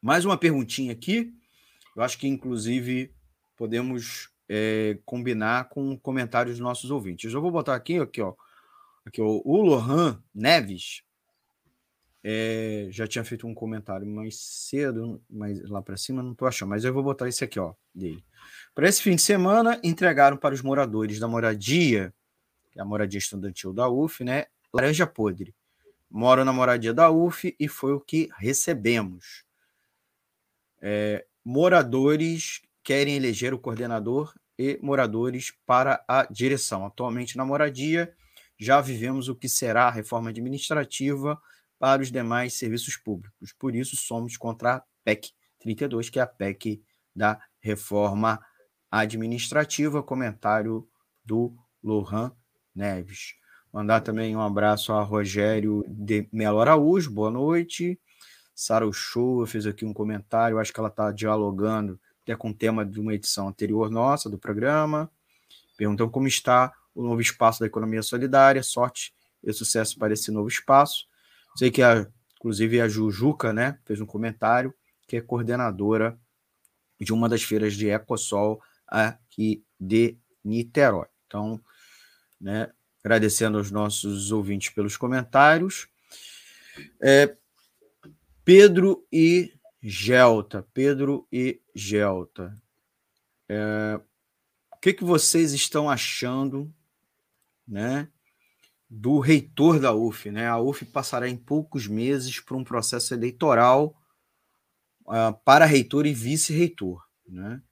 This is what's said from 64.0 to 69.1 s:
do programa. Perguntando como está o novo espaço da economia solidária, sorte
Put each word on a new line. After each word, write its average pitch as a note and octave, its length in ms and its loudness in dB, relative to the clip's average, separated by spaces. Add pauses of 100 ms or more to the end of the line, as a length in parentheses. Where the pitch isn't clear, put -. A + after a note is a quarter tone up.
do G2+ 80 -10
programa. D3+ 760 -2 (640)
Perguntando G#2+ 320 0
como C3 160 -2
está B2+ 460 2 (240)
o A#2+ 80 -8
novo A#2+ 160 -2
espaço A2+ 400 2
da A2+ 60 -2
economia A2 360 -4
solidária, C3+ 640 6
sorte - 500 -4 (300)